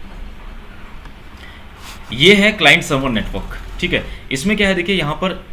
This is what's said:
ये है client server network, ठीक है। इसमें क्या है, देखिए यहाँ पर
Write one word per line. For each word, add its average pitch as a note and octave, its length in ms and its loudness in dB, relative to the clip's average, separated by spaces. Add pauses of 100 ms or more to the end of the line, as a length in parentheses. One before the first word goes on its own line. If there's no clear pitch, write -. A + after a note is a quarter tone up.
(2000)
ये D#3 220 8
है G#3 180 6
client D#3+ 300 6
server C3+ 280 0
network, G2+ 480 -4 (220)
ठीक F3+ 120 0
है। G#2+ 120 0 (280)
इसमें F#3 240 0
क्या G#3 120 4
है, F#3+ 60 2
देखिए F3+ 220 0
यहाँ D3+ 180 0
पर F3+ 380 -4